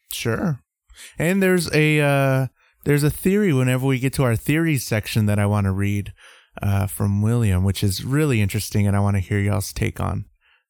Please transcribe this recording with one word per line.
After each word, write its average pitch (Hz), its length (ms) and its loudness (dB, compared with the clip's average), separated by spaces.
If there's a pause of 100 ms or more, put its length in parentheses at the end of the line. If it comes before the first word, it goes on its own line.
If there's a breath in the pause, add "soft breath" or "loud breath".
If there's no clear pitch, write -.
(120)
Sure. 208 480 -4 (580 loud breath)
And 185 240 0
there's 185 300 2
a, 151 280 2
uh, 135 460 2 (400 soft breath)
there's 143 160 2
a 147 80 2
theory 196 420 2
whenever 127 340 2
we 135 120 0
get 131 160 -2
to 151 80 0
our 120 140 2
theories 151 480 0
section 107 420 -2
that 104 120 2
I 104 60 2
wanna 101 280 0
read, 101 420 -4 (480 loud breath)
uh, 98 240 0
from 101 340 -2
William, 107 440 2
which 98 200 0
is 95 180 -2
really 135 380 0
interesting, 101 460 0
and 98 100 2
I 101 40 2
wanna 101 200 0
hear 101 180 -2
y'all's 101 360 -2
take - 260 -4
on, 95 240 -4 (460 soft breath)